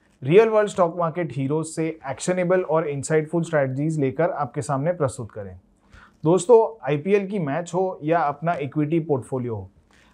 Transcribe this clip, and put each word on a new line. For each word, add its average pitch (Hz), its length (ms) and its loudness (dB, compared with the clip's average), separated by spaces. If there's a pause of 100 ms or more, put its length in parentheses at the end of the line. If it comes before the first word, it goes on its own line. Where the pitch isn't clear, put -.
(240)
real 196 260 6
world 214 200 2
stock 175 300 0
market 165 340 -2
heroes 143 320 -2
से 160 340 -6 (100)
actionable 180 520 0
और 160 260 0
insightful 156 560 0
strategies 147 560 0
लेकर 135 300 0
आपके 139 320 -6
सामने 143 300 -2
प्रस्तुत 131 400 -4
करें। 95 280 -14 (640)
दोस्तों, 185 680 4
आईपीएल 190 380 0
की 202 120 -6
match 165 340 -4
हो 185 300 -4
या 160 160 2
अपना 156 340 -2
equity 151 460 -2
portfolio 127 560 -4
हो, 95 140 -10 (440)